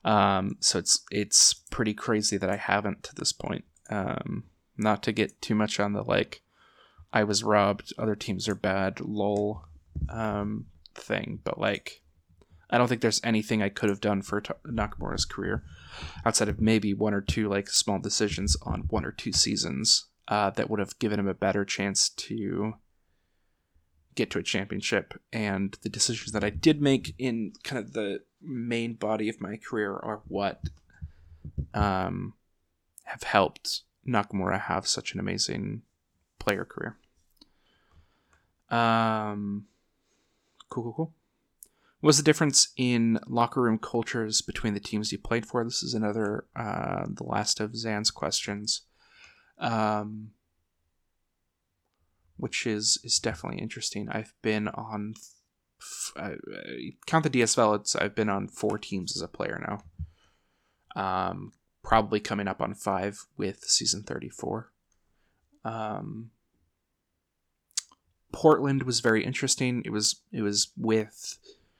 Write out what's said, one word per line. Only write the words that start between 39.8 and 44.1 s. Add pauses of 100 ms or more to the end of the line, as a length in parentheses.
cool,
cool,
cool. (840)
What
was
the
difference
in
locker
room
cultures